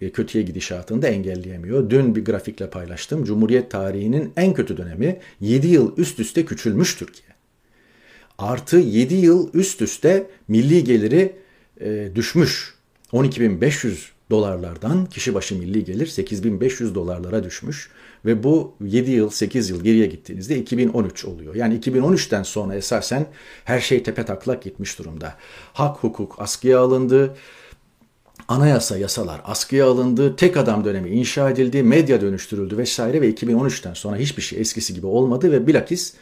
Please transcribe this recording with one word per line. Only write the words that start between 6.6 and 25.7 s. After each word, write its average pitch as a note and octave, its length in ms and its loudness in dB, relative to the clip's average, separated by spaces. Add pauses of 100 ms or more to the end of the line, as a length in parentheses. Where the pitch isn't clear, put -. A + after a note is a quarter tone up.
Türkiye. - 340 -16 (1080)
Artı B2 400 0
yedi C3 380 4
yıl F3+ 380 4
üst F#3 280 0
üste F3+ 460 2 (200)
milli C3+ 360 4
geliri, B2 520 2 (460)
e, G#2 340 -6
düşmüş. - 600 0 (360)
On B2 120 2
iki C3 180 0
bin G2 200 2
beş C#3+ 220 0
yüz G2+ 280 -6 (180)
dolarlardan G#2 760 -2
kişi - 280 -6
başı G2 220 -4
milli F#2 280 -2
gelir G#2 240 -4
sekiz F#2+ 360 -6
bin G#2 180 0
beş B2+ 180 0
yüz A2 160 -4
dolarlara F2+ 480 -4
düşmüş. - 460 -12 (360)
Ve A2 180 0
bu D3 380 2
yedi A#2+ 300 0
yıl, G#2+ 180 2
sekiz G#2+ 400 -2
yıl F2 140 -6
geriye A2 220 6
gittiğinizde F#2 520 -6
iki A#2+ 200 -4
bin A#2+ 120 2
on A2+ 140 0
üç - 220 -8
oluyor. E2 300 -12
Yani A#2 200 0
iki B2 180 -4
bin B2+ 80 2
on E3 120 4
üçten A2 300 0
sonra G2 320 -6
esasen A#2 500 -4 (400)
her B2 140 0
şey B2 240 2
tepetaklak A2+ 580 -6
gitmiş - 380 -12
durumda. D#2+ 360 -14 (380)